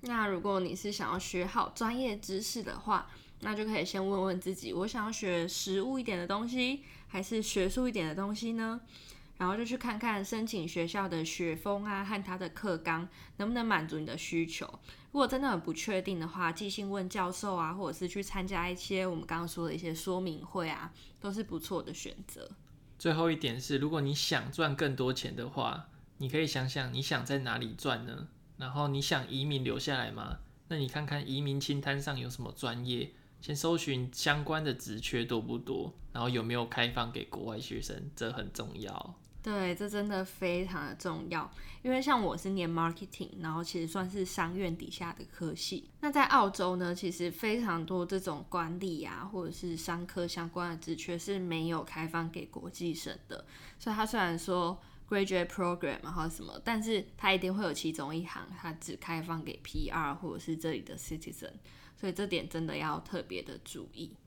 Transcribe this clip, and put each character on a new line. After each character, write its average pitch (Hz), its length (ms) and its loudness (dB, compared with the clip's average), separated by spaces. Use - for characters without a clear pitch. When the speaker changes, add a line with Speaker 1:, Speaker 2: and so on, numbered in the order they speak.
Speaker 1:
那 233 260 2
如 185 140 2
果 196 180 4
你 180 160 2
是 202 160 -2
想 196 220 0
要 175 40 2
学 180 300 0
好 233 260 2
专 233 240 2
业 240 220 0
知 190 240 -2
识 220 220 -2
的 - 160 -6
话， 202 280 2
那 214 120 0
就 214 100 0
可 214 160 2
以 165 40 2
先 190 200 0
问 196 180 4
问 185 180 2
自 185 120 -2
己 123 220 -4
，“我 185 140 2
想 214 180 -2
要 226 60 -2
学 175 340 2
实 190 340 0
务 262 200 0
一 - 20 -2
点 214 160 0
的 175 80 -2
东 214 220 0
西， 254 340 2
还 190 160 -4
是 220 180 2
学 196 280 4
术 254 180 4
一 247 60 2
点 175 160 2
的 156 80 -2
东 202 180 0
西 226 200 -2
呢？” 226 260 -2
然 180 100 4
后 196 80 2
就 233 80 2
去 240 120 0
看 247 220 0
看 220 260 2
申 220 220 0
请 190 200 0
学 170 200 0
校 196 220 2
的 165 160 2
学 165 300 0
风 202 300 0
啊， 202 200 0
和 202 180 0
它 185 140 -4
的 185 120 -2
课 175 300 0
纲 170 300 0
能 202 120 0
不 240 60 2
能 233 100 2
满 185 220 4
足 156 120 -2
你 156 80 -2
的 - 120 -4
需 165 280 2
求。 - 200 -6
如 285 80 0
果 269 80 8
真 262 160 2
的 277 80 4
很 180 100 4
不 165 140 -2
确 190 260 2
定 185 200 0
的 160 80 -2
话， 165 240 0
寄 202 180 -4
信 202 180 -4
问 196 200 0
教 185 220 2
授 190 260 0
啊， 165 180 2
或 190 160 -2
者 160 80 -6
是 180 80 -2
去 196 160 -2
参 190 240 -2
加 180 240 0
一 180 60 -2
些 185 280 0
我 180 100 2
们 160 120 -4
刚 165 120 -2
刚 170 100 0
说 170 180 -2
的 156 80 0
一 - 20 -2
些 165 160 -2
说 180 280 0
明 170 260 -2
会 170 220 -2
啊， 160 240 -6
都 202 120 -2
是 214 100 -2
不 170 160 -4
错 165 240 -2
的 - 100 -8
选 - 220 -8
择。 - 220 -12
Speaker 2:
最 170 140 4
后 165 180 6
一 160 60 4
点 127 240 0
是， 139 180 2
如 147 120 4
果 160 100 2
你 139 140 4
想 135 380 2
赚 147 240 2
更 139 180 2
多 127 180 4
钱 - 220 -2
的 120 140 -4
话， 127 400 -2
你 135 100 -2
可 151 100 2
以 160 80 4
想 131 220 0
想 127 260 0
你 131 80 0
想 135 220 2
在 139 140 2
哪 120 200 0
里 113 160 -4
赚 120 320 0
呢？ 123 220 -8
然 131 120 -4
后 143 180 2
你 139 140 2
想 135 260 2
移 135 160 0
民 143 200 2
留 117 120 2
下 139 220 0
来 113 140 -2
吗？ 110 260 -6
那 165 80 0
你 139 100 2
看 151 180 -2
看 143 240 -2
移 135 120 0
民 139 200 2
清 143 200 2
单 139 200 0
上 139 160 -2
有 123 140 -4
什 127 100 -8
么 113 120 -6
专 120 340 -2
业， 123 260 -2
先 147 160 -4
搜 165 200 4
寻 131 380 0
相 147 300 4
关 156 180 0
的 143 100 2
职 110 280 -4
缺 117 240 2
多 120 160 2
不 120 180 -2
多， - 340 -2
然 120 100 -2
后 123 80 4
有 120 120 2
没 117 120 0
有 120 100 2
开 120 240 2
放 120 220 0
给 117 140 -4
国 - 220 -6
外 110 140 -4
学 113 220 -4
生， - 320 -6
这 113 180 -2
很 101 200 -4
重 - 260 -6
要。 98 380 -6
Speaker 1:
对， 196 320 0
这 202 160 -4
真 208 180 0
的 190 160 2
非 180 400 0
常 175 220 -2
的 120 80 -6
重 165 340 -4
要， 165 240 -2
因 254 80 2
为 254 100 4
像 262 220 6
我 165 140 2
是 190 140 -2
念 175 220 2
marketing， 165 560 0
然 160 120 -2
后 165 120 0
其 170 160 -2
实 165 80 0
算 185 200 0
是 190 160 0
商 175 320 0
院 175 220 0
底 - 100 -8
下 170 260 -6
的 170 100 -12
科 160 280 -4
系。 - 460 -4
那 294 140 0
在 277 140 8
澳 226 220 10
洲 180 280 2
呢， 175 180 2
其 180 160 0
实 175 180 0
非 214 320 0
常 170 240 2
多 175 220 0
这 190 140 0
种 165 280 -4
管 175 300 0
理 175 240 -2
啊， 90 300 -6
或 185 120 -2
者 165 60 -4
是 170 260 -4
商 175 300 -2
科 175 220 -2
相 170 200 -4
关 175 220 -2
的 165 60 -4
职 160 180 -2
缺 170 240 -2
是 196 220 0
没 165 260 2
有 165 160 2
开 160 240 -4
放 165 240 0
给 - 160 -8
国 - 240 -10
际 170 240 -2
生 127 320 -6
的。 - 180 -10
所 220 120 0
以 208 40 2
它 220 100 4
虽 220 140 2
然 170 180 4
说 180 420 2
graduate 190 380 4
program， 175 560 0
然 156 80 -6
后 165 160 0
什 160 160 -6
么， - 200 -8
但 226 160 2
是 214 240 2
它 196 160 4
一 190 60 6
定 185 140 2
会 208 120 2
有 160 80 2
其 160 180 0
中 151 240 -4
一 170 100 -2
行， - 220 -8
它 165 180 -6
只 - 200 -8
开 165 260 -4
放 165 220 -2
给 - 220 -6
P - 240 0
R 151 260 0
或 165 200 -4
者 - 40 -4
是 160 180 -2
这 160 140 -2
里 123 120 -2
的 - 140 -10
citizen， - 540 -8
所 196 120 -2
以 180 40 0
这 196 120 0
点 185 240 0
真 165 160 -2
的 151 120 -2
要 151 240 0
特 - 240 -4
别 90 180 -6
的 - 220 -10
注 - 280 -10
意。 - 220 -10